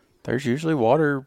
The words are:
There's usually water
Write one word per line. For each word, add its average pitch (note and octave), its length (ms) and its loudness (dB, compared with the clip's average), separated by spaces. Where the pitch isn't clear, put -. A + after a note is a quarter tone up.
There's C3+ 220 -4
usually D#3 300 -2
water C#3 520 2